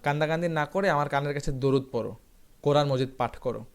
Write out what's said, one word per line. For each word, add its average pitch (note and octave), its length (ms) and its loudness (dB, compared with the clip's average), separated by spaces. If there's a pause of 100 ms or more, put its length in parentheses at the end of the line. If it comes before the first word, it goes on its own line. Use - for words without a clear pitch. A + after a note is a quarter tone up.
কান্দাকান্দি D#3 440 0
না D#3 180 0
করে G3 240 0
আমার D3 200 2
কানের C#3+ 240 -2
কাছে C#3+ 180 -4
দরুদ C3+ 400 2
পড়ো, A2 240 -4 (460)
কোরআন C#3+ 260 4
মজিদ C3 300 0
পাঠ A#2+ 200 -2
করো। A2+ 380 -6